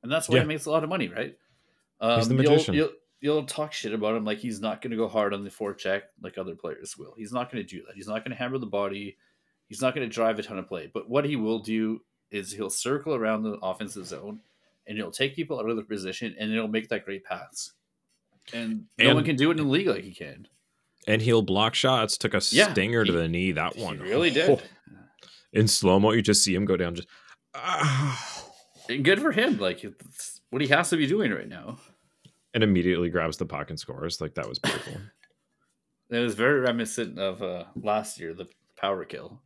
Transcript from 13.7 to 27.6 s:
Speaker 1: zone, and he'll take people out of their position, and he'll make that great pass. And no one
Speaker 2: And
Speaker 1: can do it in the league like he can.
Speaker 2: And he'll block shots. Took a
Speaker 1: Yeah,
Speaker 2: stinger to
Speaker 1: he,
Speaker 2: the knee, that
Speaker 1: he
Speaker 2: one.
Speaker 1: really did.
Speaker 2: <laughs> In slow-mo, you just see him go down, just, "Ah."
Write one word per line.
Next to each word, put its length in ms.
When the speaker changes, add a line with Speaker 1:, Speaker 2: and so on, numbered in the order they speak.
Speaker 1:
zone, 340
and 100
he'll 140
take 260
people 240
out 80
of 80
their 80
position, 540
and 140
he'll 160
make 200
that 160
great 200
pass. 480
And 320
no 120
one 100
Speaker 2:
And 80
Speaker 1:
can 100
do 140
it 80
in 80
the 40
league 180
like 160
he 100
can. 340
Speaker 2:
And 160
he'll 200
block 320
shots. 440
Took 160
a 60
Speaker 1:
Yeah, 220
Speaker 2:
stinger 320
to 80
Speaker 1:
he, 60
Speaker 2:
the 100
knee, 240
that 220
Speaker 1:
he 80
Speaker 2:
one. 180
Speaker 1:
really 300
did. 320
Speaker 2:
<laughs> 420
In 160
slow-mo, 440
you 100
just 220
see 100
him 120
go 100
down, 180
just, 140
"Ah." 920